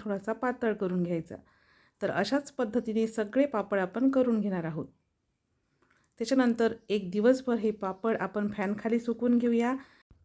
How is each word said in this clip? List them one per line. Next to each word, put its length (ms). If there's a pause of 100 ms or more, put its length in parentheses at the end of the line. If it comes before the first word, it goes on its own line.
थोडासा 320
पातळ 400
करून 300
घ्यायचा. 340 (640)
तर 100
अशाच 420
पद्धतीने 540
सगळे 400
पापड 320
आपण 320
करून 300
घेणार 240
आहोत. 220 (1300)
त्याच्यानंतर 520 (160)
एक 220
दिवसभर 440
हे 160
पापड 460
आपण 320
फॅनखाली 520
सुकवून 380
घेऊया 360 (500)